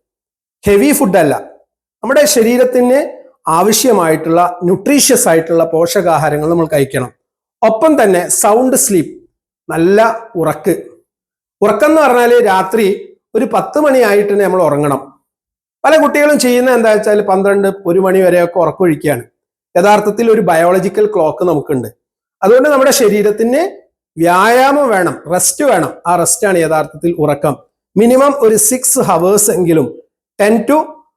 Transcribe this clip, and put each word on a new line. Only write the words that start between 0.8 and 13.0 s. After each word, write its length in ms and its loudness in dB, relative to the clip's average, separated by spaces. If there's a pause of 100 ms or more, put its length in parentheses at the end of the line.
ഫുഡ് 240 2
അല്ല, 100 0 (680)
നമ്മുടെ 220 2 (120)
ശരീരത്തിന് 640 2 (580)
ആവശ്യമായിട്ടുള്ള 840 0 (260)
ന്യൂട്രീഷ്യസ് 640 0
ആയിട്ടുള്ള 420 2
പോഷകാഹാരങ്ങൾ 800 0
നമ്മൾ 140 0 (100)
കഴിക്കണം. 340 -2 (580)
ഒപ്പം 320 2
തന്നെ 220 2 (200)
സൗണ്ട് 420 2
സ്ലീപ്പ്, 280 -2 (600)
നല്ല 260 0 (420)
ഉറക്ക്. 320 -2 (920)
ഉറക്കം 260 2
എന്ന് 140 2
പറഞ്ഞാൽ 280 2 (160)
രാത്രി 380 0 (500)